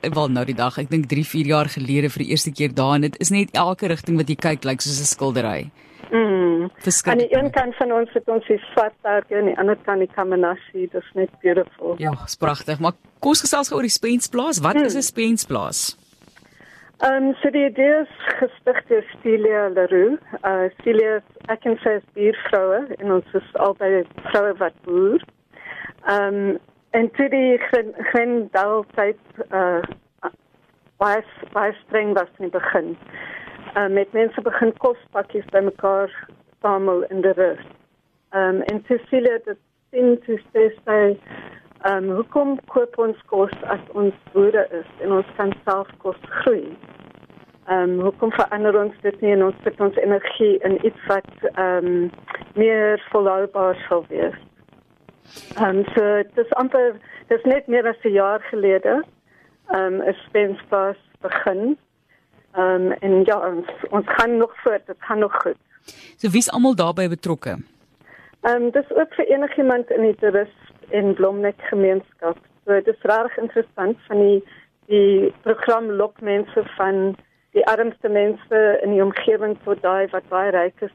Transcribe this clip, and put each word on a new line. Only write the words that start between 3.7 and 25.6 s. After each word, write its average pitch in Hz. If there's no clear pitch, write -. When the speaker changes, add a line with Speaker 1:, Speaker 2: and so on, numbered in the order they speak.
Speaker 1:
rigting 165
wat 151
jy 151
kyk, 156
lyk 131
soos 143
'n 143
skildery. 117
Speaker 2:
Mm. 185
Speaker 1:
Verskriklik. 233
Speaker 2:
Aan 233
die 262
een 277
kant 247
van 247
ons 233
het 233
ons 226
die 214
Swartberge, 208
aan 208
die -
ander 202
kant 196
die 185
Kamanashi. 185
Dit -
is -
net 190
beautiful. 175
Speaker 1:
Ja, 156
is -
pragtig. 151
Maar 170
kom 277
ons 311
gesels 285
gou 294
oor 269
die 226
spensplaas. 240
Wat 165
Speaker 2:
Hmm. 294
Speaker 1:
is 208
'n 277
spensplaas? 220
Speaker 2:
Ehm, 269
so 285
die 285
idee 277
is 277
gestig -
deur 220
Celia 214
Leroux. 185
Eh, 190
Celia 220
is, 208
ek 220
en 233
sy 226
is 214
buurvroue 208
en 202
ons 185
is -
albei 190
vroue 208
wat 180
boer. 190